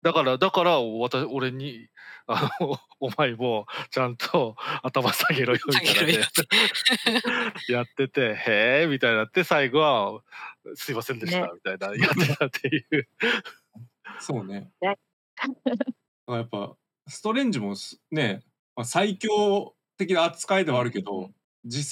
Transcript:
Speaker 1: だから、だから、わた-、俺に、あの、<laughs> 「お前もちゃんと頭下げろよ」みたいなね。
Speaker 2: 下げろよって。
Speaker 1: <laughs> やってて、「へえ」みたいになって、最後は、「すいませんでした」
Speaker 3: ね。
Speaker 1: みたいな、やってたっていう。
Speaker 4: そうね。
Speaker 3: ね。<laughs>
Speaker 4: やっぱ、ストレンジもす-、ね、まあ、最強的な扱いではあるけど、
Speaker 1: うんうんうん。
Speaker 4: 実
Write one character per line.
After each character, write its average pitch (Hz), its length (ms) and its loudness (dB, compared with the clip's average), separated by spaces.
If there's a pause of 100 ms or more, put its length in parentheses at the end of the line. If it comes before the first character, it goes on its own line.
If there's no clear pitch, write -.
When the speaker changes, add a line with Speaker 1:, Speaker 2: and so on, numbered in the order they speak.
Speaker 1:
だ 170 120 2
か 165 100 4
ら、 131 140 2
だ 185 140 2
か 185 120 2
ら、 170 180 4
わ 117 280 -2
た-、 131 180 -2
俺 127 240 -4
に、 131 360 -12 (400)
あ 120 220 -2 (100)
の、 143 260 -4
<laughs> - 40 -20 (100)
「お 135 180 -4
前 135 180 2
も 113 300 -2 (260)
ち - 80 -2
ゃ 127 80 2
ん 123 100 -6
と - 380 0 (280)
頭 127 300 0
下 - 200 0
げ 131 120 2
ろ 123 100 2
よ」 131 120 2
み 139 60 2
た - 80 4
い 160 40 -2
な - 60 4
ね。 143 40 4
Speaker 2:
下 170 100 4
げ 165 80 4
ろ - 60 4
よ 214 60 4
っ 226 1400 0
て。 123 80 -2
Speaker 1:
<laughs> - 0 -
や 120 100 2
っ - 20 -4 (100)
て 135 120 0
て、 117 280 0 (120)
「へ 117 360 4
え」 170 60 2
み 139 100 0
た 123 100 4
い - 20 4
に 110 60 4
な 110 80 2
っ - 60 -18
て、 185 120 2
最 143 260 2
後 135 100 2
は、 110 420 2 (540)
「す - 160 -10
い 120 40 -4
ま 113 60 -4
せ 131 120 -6
ん 120 60 -8
で 117 80 -6
し 170 60 -2
た」 180 120 0
Speaker 3:
ね。 - 80 -6
Speaker 1:
み 87 80 -18
た 95 120 -4
い 95 40 -8
な、 98 180 -6
や 127 160 2
っ 151 160 2
て 143 80 0
た 147 100 0
っ 131 40 -4
て - 180 -6
い 147 100 0 (220)
う。 127 80 -8 (1120)
Speaker 4:
そ 127 220 -6
う 95 40 -10
ね。 98 260 -12 (100)
Speaker 3:
ね。 196 160 -2 (380)
<laughs> 247 600 -6 (320)
Speaker 4:
や 120 140 -2
っ 117 80 -8
ぱ、 101 260 -8 (320)
ス - 140 -16
ト 214 120 -2
レ 269 100 2
ン 247 80 2
ジ 139 80 0
も 202 160 -4
す-、 - 260 -14 (100)
ね、 113 300 0 (340)
ま 123 60 -8
あ、 123 40 -4
最 196 320 0
強 208 580 2 (220)
的 185 160 0
な 165 100 4
扱 180 360 0
い 185 60 2
で 151 60 0
は 123 80 2
あ 123 40 2
る 120 80 -2
け 101 100 -4
ど、 101 100 -8
Speaker 1:
う 98 40 -6
ん - 40 -6
う - 40 -8
ん - 20 -10
う - 40 -18
ん。 - 40 -20 (320)
Speaker 4:
実 131 260 -4